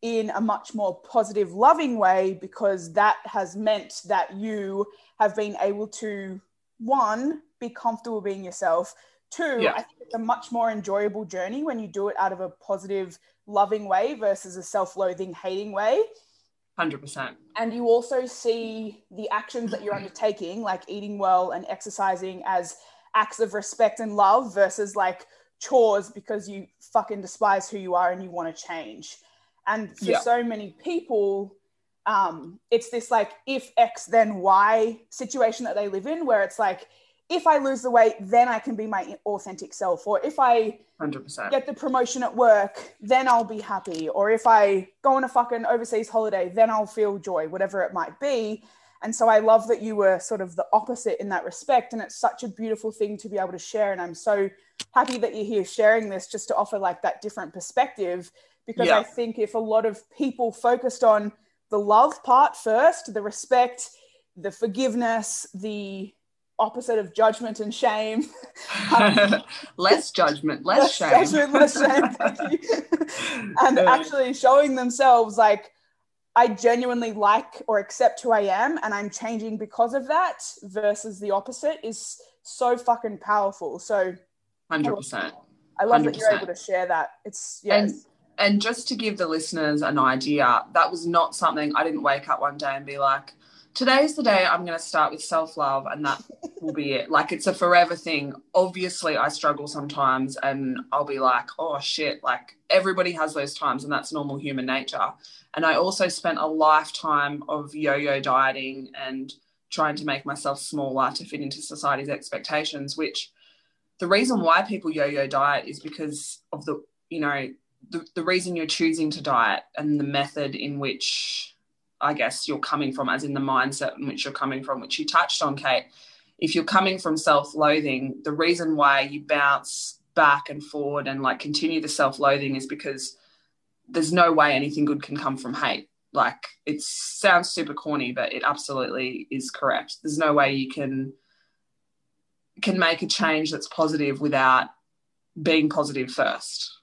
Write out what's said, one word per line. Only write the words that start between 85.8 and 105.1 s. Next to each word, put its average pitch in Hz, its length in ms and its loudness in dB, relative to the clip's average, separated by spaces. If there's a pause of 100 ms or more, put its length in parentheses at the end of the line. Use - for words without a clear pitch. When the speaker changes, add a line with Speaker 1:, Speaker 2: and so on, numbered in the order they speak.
Speaker 1:
I 190 40 2
love 208 200 4
that 151 120 -2
you're 220 140 2
Speaker 2:
Hundred 208 80 4
percent. - 40 -4
Speaker 1:
able 180 120 -6
to - 60 -18
share 185 260 -2
that. 165 240 -2 (140)
It's, - 440 -14
Speaker 2:
And, 208 220 4
Speaker 1:
yes. - 160 -12 (320)
Speaker 2:
and 202 220 4
just 226 280 -4
to 254 80 -4
give 208 220 -4
the 180 100 -2
listeners 160 540 -2
an 147 160 0
idea, 131 760 2
that 170 180 4
was 170 160 -6
not 170 280 2
something, 151 420 0
I 147 80 4
didn't 160 180 -4
wake 139 260 0
up 139 120 0
one 143 180 -2
day 139 160 -4
and 139 120 -10
be 139 120 -10
like, 139 340 0 (420)
"Today's 269 420 4
the 302 80 -4
day 196 220 6
I'm 180 180 2
gonna 170 140 -6
start 151 340 0
with 156 100 -12
self-love 147 640 -2
and 147 200 -6
that - 140 -2 (400)
will 156 120 -6
be 143 220 -2
it." 120 160 -4
Like, 147 200 2
it's 160 160 -4
a 185 80 0
forever 175 400 4
thing. 151 380 -6 (220)
Obviously, 180 640 0
I 123 120 2
struggle 147 400 -2
sometimes 135 680 -2
and 135 420 -2 (120)
I'll 143 140 0
be 139 160 -6
like, 127 280 2 (120)
"Oh, 151 180 -4
shit." 143 460 -4
Like, - 320 -4 (140)
everybody 185 420 2
has 156 220 -4
those 143 200 -4
times 131 300 -4
and 147 80 -6
that's - 200 -4
normal 143 260 -6
human 135 280 -6
nature. 131 460 -4 (440)